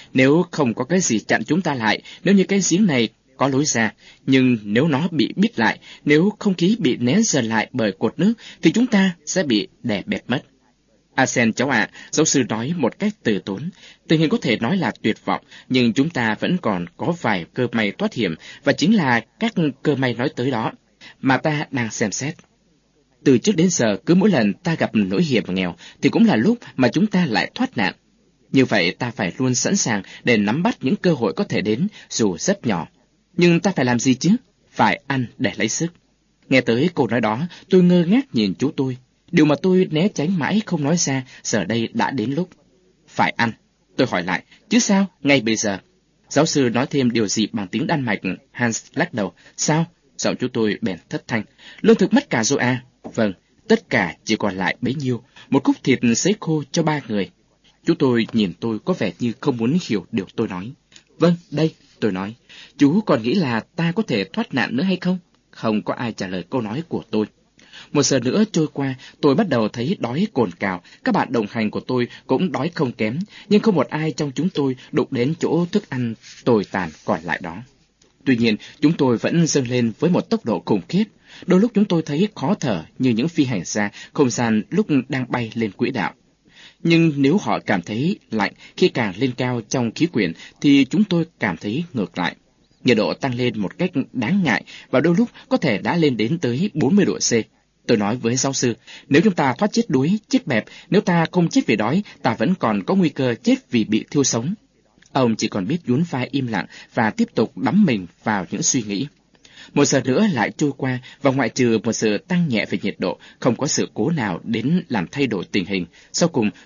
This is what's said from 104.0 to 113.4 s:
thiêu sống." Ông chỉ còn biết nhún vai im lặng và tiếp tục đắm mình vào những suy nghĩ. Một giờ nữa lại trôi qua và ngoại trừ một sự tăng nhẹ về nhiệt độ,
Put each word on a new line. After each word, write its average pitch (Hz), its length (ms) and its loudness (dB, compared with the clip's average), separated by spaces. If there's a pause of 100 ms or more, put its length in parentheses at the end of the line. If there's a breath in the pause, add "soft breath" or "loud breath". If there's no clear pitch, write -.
thiêu 143 140 2
sống." 127 300 -2 (580)
Ông 123 240 2
chỉ 107 120 -2
còn 95 180 -4
biết 151 200 -2
nhún 127 240 0
vai 127 220 -4
im 135 140 -2
lặng 107 200 -4 (280 loud breath)
và 110 160 2
tiếp - 240 -2
tục - 240 -2
đắm 175 260 2
mình 110 220 0 (180)
vào 101 260 -2
những 90 120 -6
suy 117 200 -2
nghĩ. 104 240 -6 (680 loud breath)
Một 143 100 4
giờ 139 200 2
nữa 139 280 2
lại 110 240 0
trôi 143 200 -2
qua 127 220 -4 (240 loud breath)
và 139 80 2
ngoại 131 180 0
trừ 113 360 2
một 113 80 0
sự 107 260 0
tăng 175 300 -2
nhẹ 110 220 0
về 104 120 -2
nhiệt 101 160 -4
độ, 92 200 -4 (220 loud breath)